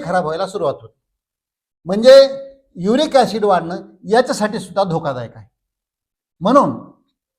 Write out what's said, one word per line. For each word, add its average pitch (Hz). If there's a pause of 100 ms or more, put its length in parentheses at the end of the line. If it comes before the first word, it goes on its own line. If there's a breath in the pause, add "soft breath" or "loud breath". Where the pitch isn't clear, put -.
खराब 180
व्हायला 165
सुरुवात 170
होते. - (920)
म्हणजे 220 (640)
युरिक 254
ॲसिड 208
वाढणं 180 (280)
याच्यासाठी 220
सुद्धा -
धोकादायक 147
आहे. 107 (920)
म्हणून 214 (640)